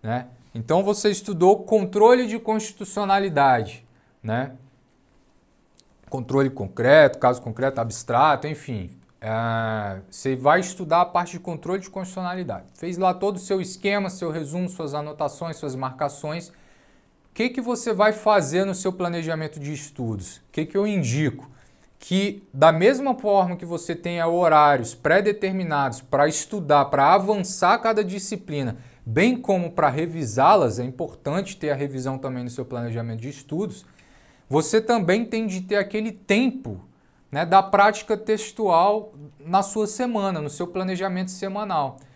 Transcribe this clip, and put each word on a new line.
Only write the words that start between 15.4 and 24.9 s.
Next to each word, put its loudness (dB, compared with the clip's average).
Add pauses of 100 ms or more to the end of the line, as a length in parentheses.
suas -6
marcações. -6
O -20 (800)
que 0
que -6
você -2
vai 4
fazer 2
no -2
seu -4
planejamento -4
de -8
estudos? -8
O -20 (100)
que -4
que -6
eu 0
indico? -2 (480)
Que -2
da 6
mesma 2
forma 0
que -12
você -6
tenha -4
horários 4